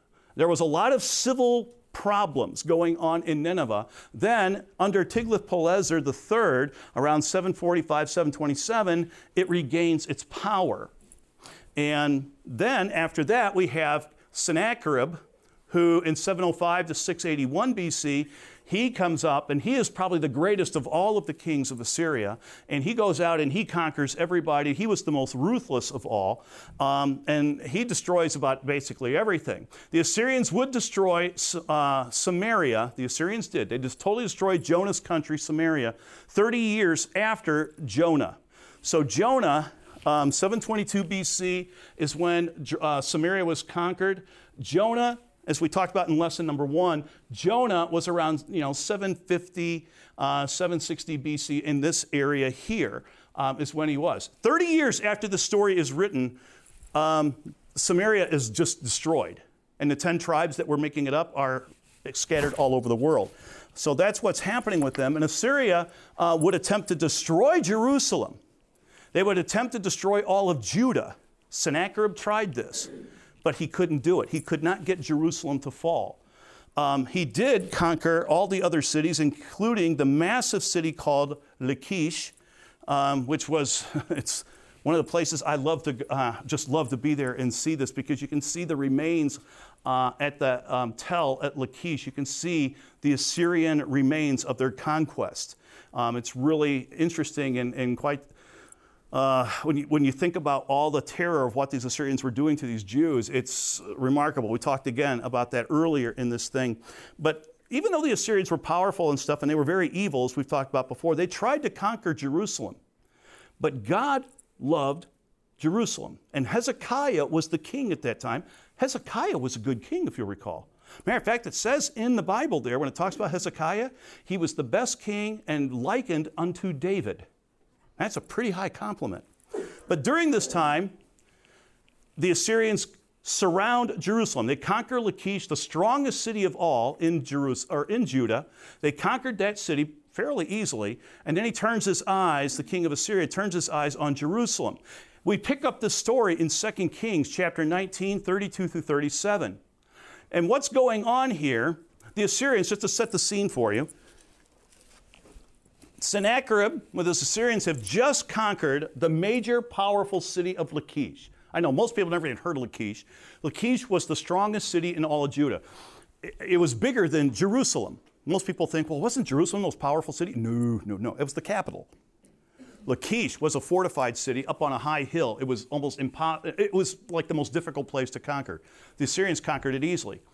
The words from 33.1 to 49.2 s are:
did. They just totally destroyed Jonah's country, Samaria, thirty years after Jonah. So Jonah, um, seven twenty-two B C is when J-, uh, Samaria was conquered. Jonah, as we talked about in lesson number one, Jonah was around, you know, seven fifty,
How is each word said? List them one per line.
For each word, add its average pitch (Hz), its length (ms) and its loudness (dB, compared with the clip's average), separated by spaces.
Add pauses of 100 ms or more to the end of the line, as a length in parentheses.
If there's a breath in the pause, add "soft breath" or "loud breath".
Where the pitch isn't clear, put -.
did. 117 220 -2
They 123 100 -2
just 127 200 -6
totally 220 260 0
destroyed 185 380 0
Jonah's 180 360 2
country, 151 400 -2
Samaria, 156 560 0 (320 loud breath)
thirty 233 320 2
years 208 560 2
after 190 580 0 (120)
Jonah. 131 520 2 (460 loud breath)
So 160 200 2
Jonah, 156 680 2 (340 loud breath)
um, 147 260 4
seven 202 280 0
twenty-two 208 460 -2
B 190 180 -4
C 180 480 -2 (260 loud breath)
is 147 180 -2
when 170 360 2 (100)
J-, 139 180 -4
uh, 147 220 2
Samaria 175 440 0
was 165 180 -2
conquered. 185 640 -2 (320 loud breath)
Jonah, 233 580 2 (300)
as - 120 -2
we 165 80 2
talked 180 240 0
about 175 180 2
in 156 100 4
lesson 165 260 0
number 147 200 -2
one, 156 380 2 (280 loud breath)
Jonah 185 560 2
was 165 200 0
around, 160 420 0
you 180 120 -2
know, 139 100 -2
seven 190 440 -2
fifty, 170 720 -4 (320 loud breath)